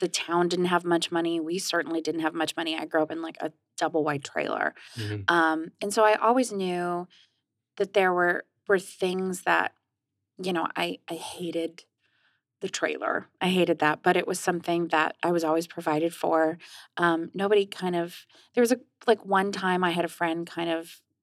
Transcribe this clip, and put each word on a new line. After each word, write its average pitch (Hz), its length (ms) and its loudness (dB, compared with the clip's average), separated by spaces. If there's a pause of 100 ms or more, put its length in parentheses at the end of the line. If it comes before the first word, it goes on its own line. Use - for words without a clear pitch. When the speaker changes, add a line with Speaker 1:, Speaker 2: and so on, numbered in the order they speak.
Speaker 1:
the 180 80 0
town 175 400 0
didn't 180 180 2
have 175 180 2
much 170 260 0
money. 170 300 0
We 165 180 -4
certainly 165 440 -2
didn't 160 180 -4
have 156 140 -2
much 160 220 -4
money. 160 200 -4
I 156 80 -6
grew 156 180 2
up 156 100 -2
in, 165 100 -8
like, 160 180 -10
a 156 120 -6 (260)
double 156 260 0
wide 147 200 -2
trailer. - 500 -2 (240)
Speaker 2:
Mm-hmm. 104 240 -6 (120)
Speaker 1:
Um, 160 360 2 (100)
and 202 140 -6
so 220 100 6
I 214 100 8
always 233 380 2
knew 180 540 -2 (680)
that 196 180 -2
there 185 180 4
were, 175 320 2 (240)
were 196 120 4
things 185 600 -4
that, 170 300 0 (720)
you 185 100 -2
know, 170 140 -2 (100)
I, 175 220 -4 (100)
I 170 60 -8
hated 165 720 -8 (760)
the 190 80 -6
trailer. - 600 -4 (120)
I - 80 0
hated 175 300 2
that, 151 240 0
but 180 140 4
it 180 100 0
was 180 140 -2
something 170 480 -2
that - 340 2
I 170 100 2
was 170 120 2
always 160 240 2
provided 170 440 -2
for. 165 460 0 (380)
Um, 170 360 0
nobody 202 340 4
kind 185 300 -4
of, 170 300 -6 (280)
there 247 60 4
was 233 120 4
a, 247 80 0 (260)
like, 220 180 4
one 196 280 0
time 185 320 0
I 175 80 2
had 170 120 0
a 170 40 -4
friend 170 380 -4
kind 170 220 -6
of 165 320 -6 (220)